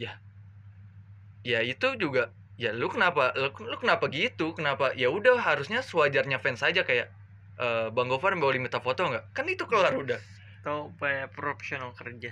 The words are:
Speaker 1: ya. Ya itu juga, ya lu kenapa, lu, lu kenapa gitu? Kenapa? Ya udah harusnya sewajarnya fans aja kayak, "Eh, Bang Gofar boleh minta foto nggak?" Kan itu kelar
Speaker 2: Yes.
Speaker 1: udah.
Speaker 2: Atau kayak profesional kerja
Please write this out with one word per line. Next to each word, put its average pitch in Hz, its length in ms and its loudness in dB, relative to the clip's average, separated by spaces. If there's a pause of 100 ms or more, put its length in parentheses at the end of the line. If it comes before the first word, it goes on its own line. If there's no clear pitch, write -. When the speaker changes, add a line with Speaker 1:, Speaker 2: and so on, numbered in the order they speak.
Speaker 1:
ya. 110 160 -10 (1300)
Ya 117 160 2
itu 131 340 -2
juga, 131 380 0 (240)
ya 110 160 -2
lu 117 160 -2
kenapa, 160 480 2
lu, 135 160 0
lu 127 240 -10
kenapa 170 320 2
gitu? 165 480 -4
Kenapa? 139 400 0
Ya 123 160 4
udah 240 240 6
harusnya 185 480 0
sewajarnya 139 560 2
fans 131 240 -2
aja 175 180 2
kayak, 120 240 2 (520)
"Eh, 117 320 0
Bang 123 200 2
Gofar 180 240 2
boleh 135 240 2
minta 123 240 -4
foto 131 240 0
nggak?" 117 240 -4
Kan 277 160 -4
itu 370 220 -4
kelar 180 260 4
Speaker 2:
Yes. - 80 -2
Speaker 1:
udah. 120 160 -4 (440)
Speaker 2:
Atau 147 360 -6
kayak 139 320 -4
profesional 139 640 -8
kerja 120 360 -12